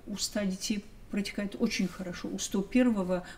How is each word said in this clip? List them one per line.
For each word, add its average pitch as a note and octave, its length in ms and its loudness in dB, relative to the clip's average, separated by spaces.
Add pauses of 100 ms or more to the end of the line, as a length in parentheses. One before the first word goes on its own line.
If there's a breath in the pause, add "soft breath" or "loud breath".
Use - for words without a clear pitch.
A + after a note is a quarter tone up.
у G3+ 100 -4
ста - 280 -2
детей G3 400 0 (260)
протекает G3+ 480 -2
очень A3 300 2
хорошо, - 400 -6
у F#3+ 100 -4
сто - 240 0
первого G3 640 4 (120)